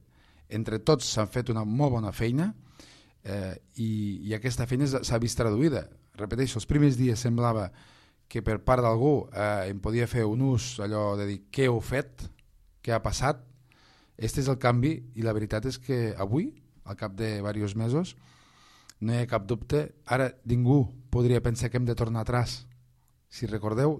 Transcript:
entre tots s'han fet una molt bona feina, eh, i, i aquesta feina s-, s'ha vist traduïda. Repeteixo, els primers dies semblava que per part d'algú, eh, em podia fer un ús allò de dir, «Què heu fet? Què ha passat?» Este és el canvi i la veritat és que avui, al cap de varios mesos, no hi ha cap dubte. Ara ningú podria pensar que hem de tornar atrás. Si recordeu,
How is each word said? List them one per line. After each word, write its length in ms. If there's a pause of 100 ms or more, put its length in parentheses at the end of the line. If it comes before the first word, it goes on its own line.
(520)
entre 280
tots 360
s'han 160
fet 180
una 160
molt 320
bona 180
feina, 360 (720)
eh, 320 (200)
i, 140 (380)
i 80
aquesta 320
feina 200
s-, 160
s'ha 160
vist 200
traduïda. 460 (340)
Repeteixo, 400
els 100
primers 300
dies 200
semblava 500 (640)
que 140
per 180
part 220
d'algú, 480
eh, 380
em 120
podia 240
fer 200
un 160 (100)
ús 260
allò 400
de 80
dir, 120 (120)
«Què 160
heu 160
fet? 460 (520)
Què 140
ha 80
passat?» 380 (800)
Este 220
és 80
el 100
canvi 320 (240)
i 80
la 80
veritat 320
és 160
que 320
avui, 380 (340)
al 120
cap 200
de 240
varios 340
mesos, 400 (840)
no 120
hi 100
ha 60
cap 200
dubte. 380 (180)
Ara 240 (160)
ningú 380 (260)
podria 320
pensar 300
que 100
hem 80
de 80
tornar 240
atrás. 460 (640)
Si 200
recordeu, 500